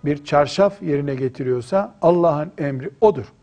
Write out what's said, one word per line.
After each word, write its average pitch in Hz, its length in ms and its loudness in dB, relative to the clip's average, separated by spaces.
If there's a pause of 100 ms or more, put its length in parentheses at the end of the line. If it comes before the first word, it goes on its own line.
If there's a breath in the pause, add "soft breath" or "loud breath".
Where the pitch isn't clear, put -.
bir 143 200 -4
çarşaf 190 580 2
yerine 143 320 -2
getiriyorsa 131 880 -4
Allah'ın 165 560 2
emri 139 320 -6 (100)
odur. 156 240 2 (180)